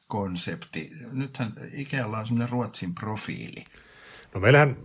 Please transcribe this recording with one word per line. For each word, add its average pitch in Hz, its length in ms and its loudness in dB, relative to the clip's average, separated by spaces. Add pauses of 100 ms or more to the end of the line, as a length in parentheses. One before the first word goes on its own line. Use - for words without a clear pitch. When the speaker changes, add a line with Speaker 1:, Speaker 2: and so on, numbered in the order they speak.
Speaker 1:
konsepti? 87 840 -2 (200)
Nythän 131 420 -4 (200)
Ikealla 127 460 -4
on 110 60 -4
semmoinen 120 240 0
Ruotsin 120 460 -2
profiili. - 680 -6 (680)
Speaker 2:
No 92 80 -4
meillähän 139 440 8